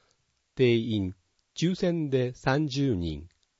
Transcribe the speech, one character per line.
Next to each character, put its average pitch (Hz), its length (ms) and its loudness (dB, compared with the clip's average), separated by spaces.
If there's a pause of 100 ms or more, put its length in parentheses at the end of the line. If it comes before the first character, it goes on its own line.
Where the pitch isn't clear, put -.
(540)
定 123 240 4
員、 107 360 -2 (420)
抽 175 180 0
選 170 340 -2
で 127 260 0
三 143 340 0
十 135 260 0
人。 82 340 -4 (320)